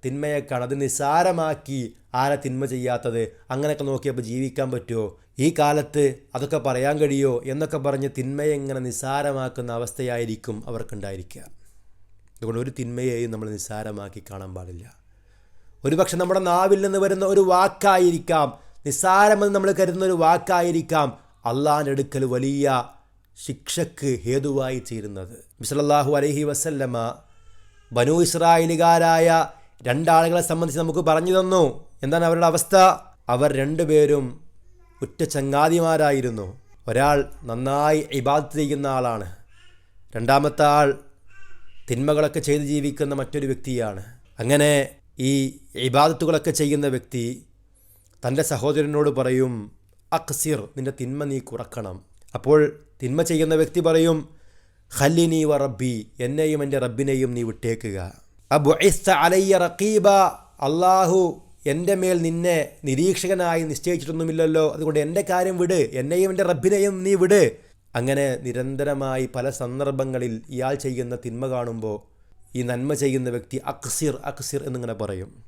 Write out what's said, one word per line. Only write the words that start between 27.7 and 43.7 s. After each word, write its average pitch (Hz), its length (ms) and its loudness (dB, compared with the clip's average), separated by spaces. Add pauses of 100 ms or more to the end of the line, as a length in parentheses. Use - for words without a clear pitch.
ബനൂ 135 300 4
ഇസ്രായേലുകാരായ 165 1200 4 (360)
രണ്ടാളുകളെ 165 600 4
സംബന്ധിച്ച് 165 380 -2
നമുക്ക് 165 180 -2
പറഞ്ഞു 165 420 2
തന്നു. 185 440 2 (180)
എന്താണ് 160 220 0
അവരുടെ 170 220 4
അവസ്ഥ? 165 300 2 (520)
അവർ 135 280 2
രണ്ടുപേരും 147 680 4 (800)
ഉറ്റ - 220 -6
ചങ്ങാതിമാരായിരുന്നു. 143 1400 0 (280)
ഒരാൾ 139 360 2 (200)
നന്നായി 143 680 0
ഇബാദത്ത് 139 440 -2
ചെയ്യുന്ന 143 300 -2
ആളാണ്, 117 500 -4 (800)
രണ്ടാമത്തെ 139 460 2
ആൾ 147 360 4 (920)
തിന്മകളൊക്കെ 147 500 0
ചെയ്ത് 147 220 0
ജീവിക്കുന്ന 143 520 -2
മറ്റൊരു 135 320 -6
വ്യക്തിയാണ്. 120 560 -4 (360)